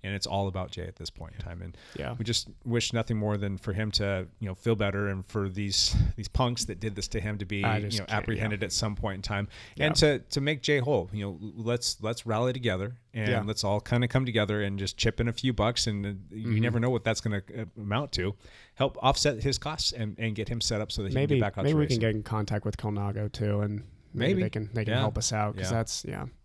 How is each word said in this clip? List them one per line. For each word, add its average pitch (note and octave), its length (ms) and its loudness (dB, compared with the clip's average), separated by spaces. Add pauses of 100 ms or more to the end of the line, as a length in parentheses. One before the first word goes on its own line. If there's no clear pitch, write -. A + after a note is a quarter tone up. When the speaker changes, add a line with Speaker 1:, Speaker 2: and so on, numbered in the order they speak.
Speaker 1:
and G2 140 -4
it's F#2+ 100 -2
all G2 220 0
about F#2 240 -6
Jay E2+ 160 -8
at E2 80 -12
this - 140 -10
point D#2+ 260 -14
in - 60 -10
time. F2 200 -8
And F2+ 160 -12 (200)
Speaker 2:
Yeah. D2 200 -6
Speaker 1:
we A#2 60 -2
just A2 240 0 (160)
wish A#2 300 0
nothing A2+ 240 0
more G#2 180 0
than G2 220 -2
for G2+ 160 -4
him G#2+ 180 0
to, G2 360 0 (120)
you G#2+ 80 -4
know, F#2 80 -4
feel A#2 200 2
better, G2+ 340 0
and F#2+ 160 -4
for G2 240 -2
these, G2+ 440 0 (220)
these G2 140 -6
punks A#2+ 360 2
that G2 140 -6
did - 160 -4
this G2 140 -6
to A2 100 -2
him G#2 200 -2
to G2+ 60 -4
be, G2+ 200 0
Speaker 2:
I A2 120 4
Speaker 1:
you G#2 100 -2
Speaker 2:
just A2 120 -2
Speaker 1:
know, G2 60 -6
Speaker 2:
can't, - 60 -14
yeah. G#2+ 60 2
Speaker 1:
apprehended G#2 460 0
at F#2+ 80 -4
some G#2+ 240 0
point G2+ 200 -4
in G2 80 -8
time, G2+ 260 -2 (260)
Speaker 2:
Yeah. D3 120 0
Speaker 1:
and D3+ 100 2
to, D3 220 6
to - 200 -6
make C#3+ 220 0
Jay D3 180 2
whole. A#2+ 320 2
You G#2 140 -4
know, F#2 160 -6
l-, G#2 160 -10
let's, A#2 440 -2
let's A2 260 -4
rally A#2 260 2
together, A#2 420 0 (180)
and A2 140 0
Speaker 2:
Yeah. A2 160 2
Speaker 1:
let's G#2+ 200 -2
all G#2 180 2
kinda B2 260 2
come C3 180 2
together G#2+ 360 2
and G2 160 -2
just G2 200 -4
chip A2 220 2
in A#2 80 4
a A2+ 60 0
few C3 180 0
bucks, A2+ 360 2
and, G2+ 180 0
uh, G2+ 40 -2 (200)
you G#2+ 180 -8
Speaker 2:
Mm-hmm. A2 140 4
Speaker 1:
never A#2 180 4
know B2 120 4
what A#2 120 0
that's A2 180 0
gonna, G#2 200 0 (160)
uh, A2+ 80 -6 (160)
amount A2 320 -2
to. G2 220 0 (400)
Help - 260 0
offset C3+ 400 4
his B2+ 160 2
costs - 360 -2
and, G#2+ 260 -4
and A2 160 -2
get G#2+ 120 -4
him A#2 140 -2
set A2 180 0
up G#2+ 120 -4
so A2+ 100 -4
that G2 80 -2
he C3 60 0
Speaker 2:
Maybe, C#3+ 200 4
Speaker 1:
can B2+ 40 4
get - 20 6
back G2+ 160 2
out G2 60 -2
Speaker 2:
maybe C#3+ 100 4
Speaker 1:
to D#3+ 60 4
Speaker 2:
we D3 80 4
can B2+ 80 4
Speaker 1:
racing. A2 60 2
Speaker 2:
get A2 140 4
in G#2+ 80 -2
contact G#2+ 420 0
with G#2 120 -2
Colnago G#2 540 -2
too, G#2 300 2
and G#2 200 0 (320)
maybe C3 220 2
Speaker 1:
Maybe. F#3 80 2
Speaker 2:
they - 80 0
can, A2 220 -4
they A2 120 0
can A2 80 0
Speaker 1:
Yeah. B2 60 4
Speaker 2:
help A2 180 2
us G#2+ 160 0
out G#2 240 0
'cause F#2 140 -2
Speaker 1:
Yeah. A2+ 60 2
Speaker 2:
that's, - 300 -2
yeah. - 180 -4 (200)